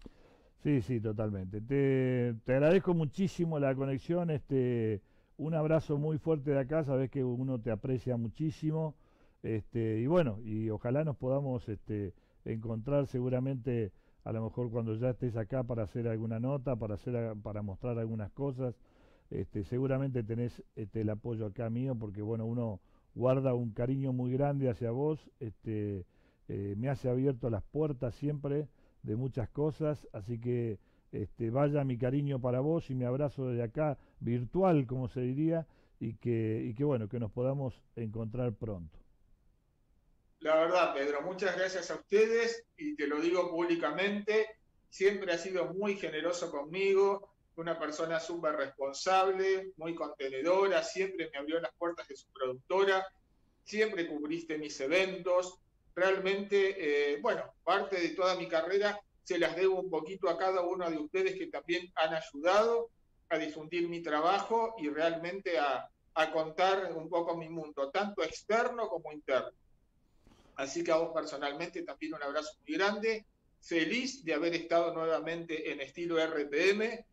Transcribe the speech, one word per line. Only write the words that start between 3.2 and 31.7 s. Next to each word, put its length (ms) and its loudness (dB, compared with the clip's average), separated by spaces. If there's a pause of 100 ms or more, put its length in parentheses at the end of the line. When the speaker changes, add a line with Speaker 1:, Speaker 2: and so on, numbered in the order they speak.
Speaker 1:
la 140 4
conexión, 560 0
este, 720 2 (340)
un 180 -2
abrazo 440 2
muy 180 0
fuerte 360 2
de 60 4
acá, 260 2
sabés 260 2
que 120 0
uno 380 0
te 100 -2
aprecia 460 0
muchísimo, 800 -2 (460)
este, 560 0
y 80 0
bueno, 360 4
y 280 -2
ojalá 340 0
nos 140 -2
podamos, 500 -2
este, 460 -4 (300)
encontrar 640 -2
seguramente, 840 0 (320)
a 80 -4
lo 100 -2
mejor 280 -4
cuando 240 -2
ya 160 0
estés 260 -2
acá 280 -2
para 180 -2
hacer 260 -2
alguna 320 -2
nota, 360 0
para 180 -4
hacer 200 -4
a-, 200 -2
para 260 -6
mostrar 380 -4
algunas 340 -4
cosas. 420 -4 (560)
Este, 340 -4
seguramente 580 0
tenés, 400 -4 (120)
este, 280 -4
el 80 2
apoyo 340 -4
acá 240 -4
mío, 260 -2
porque 280 -6
bueno, 240 -2
uno 340 -2 (340)
guarda 400 4
un 180 -2
cariño 400 0
muy 200 0
grande 380 2
hacia 200 -2
vos, 400 -2 (100)
este, 640 -4 (440)
eh, 280 -4
me 120 -2
has 160 -2
abierto 460 0
las 120 0
puertas 520 -4
siempre 540 -4 (340)
de 140 -2
muchas 340 -2
cosas, 600 -2
así 280 -6
que, 380 -2 (320)
este, 400 -4
vaya 340 2